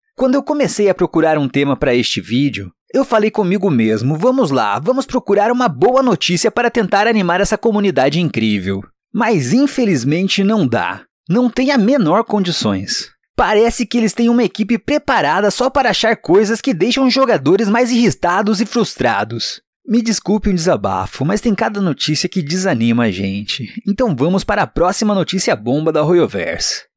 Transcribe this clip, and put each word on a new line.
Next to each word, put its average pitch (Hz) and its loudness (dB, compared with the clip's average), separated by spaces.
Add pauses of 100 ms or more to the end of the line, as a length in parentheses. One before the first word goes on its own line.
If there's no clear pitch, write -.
(140)
Quando 262 0
eu 277 0
comecei 233 0
a 180 2
procurar 160 0
um 143 -2
tema 139 0
pra 135 0
este 120 0
vídeo, 104 -2 (240)
eu 262 2
falei 220 0
comigo 202 0
mesmo, 117 0
"Vamos 226 0
lá, 110 0
vamos 254 -2
procurar 208 0
uma 247 0
boa 214 2
notícia 180 0
para 240 0
tentar 208 0
animar 190 2
essa 202 0
comunidade 175 0
incrível." 104 -2 (320)
Mas 196 0
infelizmente 196 0
não 208 2
dá. 101 -4 (260)
Não 240 2
tem 262 -2
a 277 2
menor 214 2
condições. 151 -4 (260)
Parece 226 2
que 240 -2
eles 220 2
têm 233 0
uma 240 2
equipe 214 -2
preparada 208 0
só 254 -2
para 262 2
achar 220 0
coisas 208 2
que 269 -2
deixam 233 2
os 233 2
jogadores 202 2
mais 233 2
irritados 208 0
e 226 0
frustrados. 117 -4 (280)
Me 233 2
desculpe 208 0
um 190 2
desabafo, 107 -2
mas 196 0
tem 233 0
cada 214 -2
notícia 156 -2
que 185 -4
desanima 139 0
a 110 0
gente. 98 -6 (220)
Então 202 0
vamos 170 0
para 208 -2
a 143 -2
próxima 196 0
notícia 185 -2
bomba 135 -2
da 151 0
Royoverse. 143 0 (140)